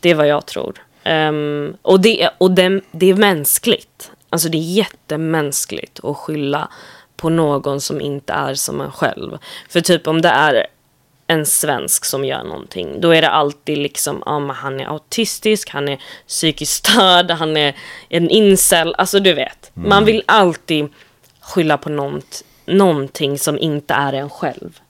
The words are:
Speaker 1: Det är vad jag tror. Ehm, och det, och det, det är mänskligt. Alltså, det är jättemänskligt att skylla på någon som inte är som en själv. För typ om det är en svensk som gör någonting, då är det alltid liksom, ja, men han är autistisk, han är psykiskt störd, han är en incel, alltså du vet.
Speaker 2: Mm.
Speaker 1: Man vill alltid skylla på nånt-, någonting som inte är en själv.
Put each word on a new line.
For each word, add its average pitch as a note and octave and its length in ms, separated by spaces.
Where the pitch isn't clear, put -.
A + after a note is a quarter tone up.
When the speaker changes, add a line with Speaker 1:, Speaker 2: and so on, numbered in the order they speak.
Speaker 1:
Det F3 100
är E3+ 40
vad D3+ 140
jag D3 180
tror. - 380
Ehm, D3+ 760
och F#3+ 180
det, F#3 380
och F#3 120
det, F#3 300
det E3+ 200
är F#3 40
mänskligt. G3 960
Alltså, E3 180
det D#3+ 100
är E3 140
jättemänskligt D#3+ 1300
att C#3+ 120
skylla D3 520
på E3 60
någon C#3+ 520
som D3 200
inte C#3+ 320
är C#3 220
som C#3+ 260
en C#3+ 120
själv. - 460
För F3 120
typ E3+ 260
om D#3+ 160
det E3+ 60
är C#3 380
en D#3 200
svensk - 580
som C#3 200
gör C3+ 200
någonting, D#2 560
då E3+ 100
är D#3+ 120
det D#3 80
alltid D3 480
liksom, C#3+ 480
ja, D3 120
men C#3 180
han C3+ 240
är C3 60
autistisk, - 840
han C#3+ 180
är C#3 100
psykiskt - 440
störd, F#3 440
han D#3 260
är C#3+ 200
en E3+ 220
incel, F#3+ 680
alltså G3 220
du F#3+ 140
vet. - 420
Speaker 2:
Mm. - 120
Speaker 1:
Man G3+ 160
vill G#3 220
alltid E3 640
skylla D#3 380
på - 120
nånt-, C#3+ 540
någonting D3 720
som D3 200
inte D3 360
är C#3 180
en C#3 180
själv. - 480